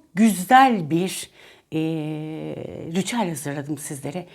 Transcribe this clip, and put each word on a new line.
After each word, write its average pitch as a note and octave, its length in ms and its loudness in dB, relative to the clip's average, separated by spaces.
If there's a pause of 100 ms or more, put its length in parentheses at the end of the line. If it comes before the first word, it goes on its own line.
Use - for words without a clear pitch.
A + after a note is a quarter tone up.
(140)
güzel G#3 760 6
bir, F3 400 -2 (440)
e, D#3+ 60 0 (1160)
ritüel G3 340 -2
hazırladım C#3+ 480 -6
sizlere. D3 580 -8